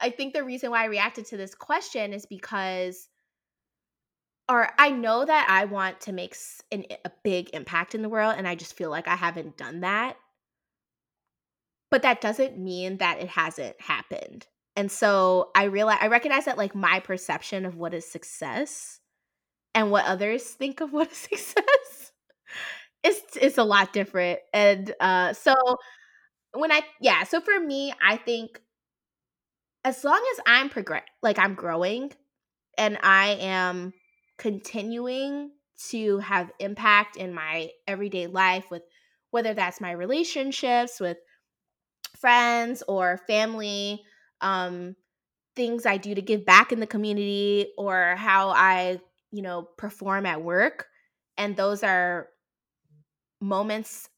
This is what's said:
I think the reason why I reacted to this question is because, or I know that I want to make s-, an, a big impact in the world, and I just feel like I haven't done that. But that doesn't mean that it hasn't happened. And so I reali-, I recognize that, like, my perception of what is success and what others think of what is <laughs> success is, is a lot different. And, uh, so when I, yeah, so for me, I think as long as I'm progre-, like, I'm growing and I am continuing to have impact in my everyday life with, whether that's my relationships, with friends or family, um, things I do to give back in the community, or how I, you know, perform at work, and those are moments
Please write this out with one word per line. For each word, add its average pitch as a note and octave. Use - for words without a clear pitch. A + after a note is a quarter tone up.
I B3
think C4+
the D4
reason B3+
why A3+
I A3
reacted G#3+
to A3
this F#3+
question C4
is G3+
because, F#3
or A#3+
I D4
know A#3+
that D#4
I F#3+
want F#3+
to G3+
make F3+
s-, -
an, G3
a F#3
big F#3
impact E3+
in A3
the G#3+
world, A3
and F#3+
I F3
just E3
feel E3+
like D#3
I F3
haven't E3+
done C#3+
that. G#3
But C4
that B3
doesn't A3+
mean F#3
that F3
it F3+
hasn't -
happened. -
And G3+
so F#3
I G3+
reali-, G#3
I G#3+
recognize C4+
that, B3
like, G3+
my F#3+
perception F#3
of F3+
what E3+
is E3
success -
and A3
what G3+
others G#3
think C4+
of D4
what D4+
is -
<laughs> -
success -
is, F4+
is C#4
a A#3+
lot G3+
different. F#3
And, G3+
uh, F3+
so C4
when D#4
I, D4+
yeah, F#3
so E4+
for G4
me, C#4
I G#3
think A3+
as C4
long E4
as B4
I'm B3+
progre-, F#3+
like, G#3+
I'm G3
growing F#3
and G#3+
I G3
am F#3
continuing B3
to G#3+
have G3
impact G#3
in F#3
my D#3+
everyday G3
life F#3
with, E3+
whether A3+
that's F3+
my F3+
relationships, B3
with F3
friends A#3+
or F#3
family, G#3
um, F3+
things A#3
I G3+
do G3+
to G3
give G#3
back G3
in A3+
the A3
community, G3+
or F#3
how G3
I, F#3
you G#3
know, F3
perform G3
at D#3+
work, F3+
and G3+
those G3+
are F3+
moments G#3